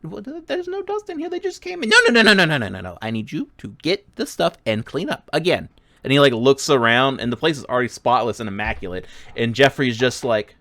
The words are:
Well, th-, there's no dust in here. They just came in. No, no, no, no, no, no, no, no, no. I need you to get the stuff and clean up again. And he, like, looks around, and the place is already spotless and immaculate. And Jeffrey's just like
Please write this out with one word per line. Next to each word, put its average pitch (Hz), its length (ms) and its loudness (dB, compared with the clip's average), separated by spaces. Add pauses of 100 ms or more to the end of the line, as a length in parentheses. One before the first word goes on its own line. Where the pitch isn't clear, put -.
Well, 190 200 -14
th-, 311 240 -14
there's 359 220 -6
no 381 140 -8
dust 403 280 -8
in 339 80 -10
here. 311 100 -6
They 349 100 -8
just 359 240 -8
came 359 200 -10
in. 247 60 -4
No, - 80 4 (120)
no, - 20 4
no, 233 120 6
no, 214 120 6
no, 190 100 6
no, 156 140 2
no, 110 100 -4
no, 95 120 -8
no. 92 200 -12
I 110 100 -8
need 113 220 -6
you 214 260 -8
to - 100 -16 (140)
get - 340 -4
the - 100 -6
stuff - 300 -4 (100)
and 110 180 -2
clean 180 260 -6
up - 220 -8
again. 160 360 -2 (360)
And 131 80 -2
he, 139 60 4
like, 143 140 8
looks 127 360 2
around, 127 520 4
and 120 120 -4
the 120 40 -4
place 151 220 -2
is 113 80 -14
already 123 220 -2
spotless 120 520 0
and 113 80 -8
immaculate. 98 580 -8 (300)
And 117 180 -2
Jeffrey's 131 420 4
just 120 280 0
like 110 360 -2